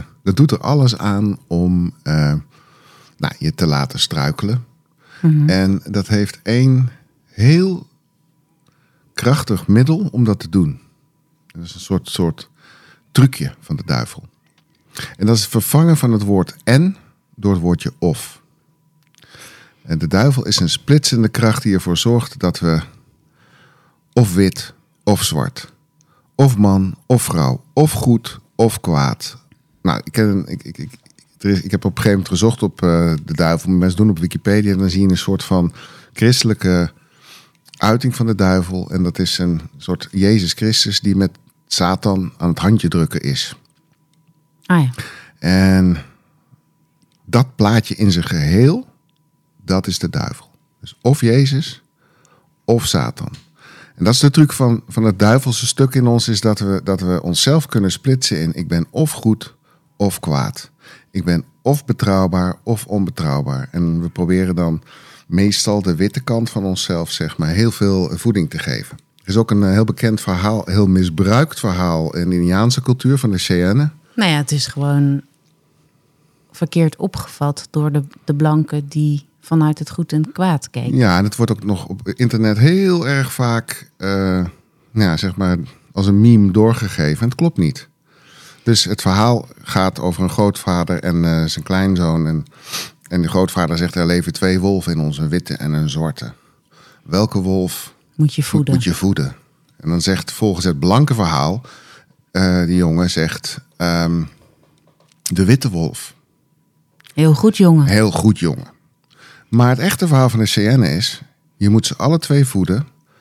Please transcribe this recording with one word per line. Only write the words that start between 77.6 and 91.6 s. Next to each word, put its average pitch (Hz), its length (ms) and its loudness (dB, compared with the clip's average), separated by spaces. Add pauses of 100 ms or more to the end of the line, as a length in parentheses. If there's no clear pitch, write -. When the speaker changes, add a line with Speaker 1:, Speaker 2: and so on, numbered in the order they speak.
Speaker 2:
door 151 220 -2
de, 143 120 0 (200)
de 147 120 -2
blanken 151 520 0
die 147 380 -2 (140)
vanuit 156 400 0
het 151 100 -8
goed - 240 -6
en 156 180 0
kwaad 175 380 -2
keken. 120 280 -4
Speaker 1:
Ja, 101 200 4
en 95 60 2
het 104 120 -2
wordt 117 160 0
ook 104 120 -6
nog 98 240 -4
op - 220 -12
internet 110 480 0
heel 175 500 2
erg 135 260 -2
vaak, 117 640 -4
eh, 95 120 -6 (800)
nou 107 180 2
ja, 80 80 0
zeg 90 180 -4
maar, 92 220 0 (340)
als 98 160 -2
een 101 140 4
meme 110 300 6
doorgegeven. 104 720 0
En 113 60 -2
het 127 100 -4
klopt 170 200 0
niet. 78 320 -2 (720)
Dus 117 200 2
het 101 180 -6
verhaal 107 460 2 (140)
gaat 95 380 -2
over 90 240 -2
een 90 60 0
grootvader 92 720 -2
en, 85 220 0
eh, 82 200 2
zijn 80 200 -6